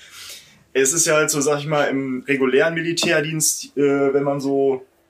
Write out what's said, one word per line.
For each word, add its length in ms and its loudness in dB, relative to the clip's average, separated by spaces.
es 180 2
ist 140 0
ja 80 2
halt 160 2
so, 100 -2
sag 200 0
ich 60 -8
mal, 180 2
im 440 -4
regulären 460 2
Militärdienst, 1040 -2
äh, 360 2
wenn 120 2
man 160 -2
so, 440 0